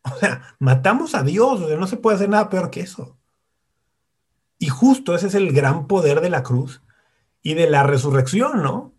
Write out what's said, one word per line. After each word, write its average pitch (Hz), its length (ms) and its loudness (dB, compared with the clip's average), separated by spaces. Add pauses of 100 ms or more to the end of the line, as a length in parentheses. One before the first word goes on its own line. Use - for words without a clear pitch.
O 131 160 -10
sea, - 420 -6
matamos 185 560 2
a 156 80 -2
Dios. 208 380 0
O 160 60 -6
sea, 151 100 -2
no 190 100 -4
se 247 100 -8
puede 220 180 2
hacer 196 140 -2
nada 208 200 2
peor 185 200 -4
que - 120 -10
eso. - 360 -16 (1400)
Y 160 100 -4
justo 226 480 2
ese 185 120 -2
es 190 80 -4
el 190 160 2
gran 139 360 0
poder 160 340 2
de 180 80 -2
la 143 140 -2
cruz - 380 -6 (600)
y 156 140 -4
de 165 140 4
la 139 140 4
resurrección, 143 800 0
¿no? 170 380 -6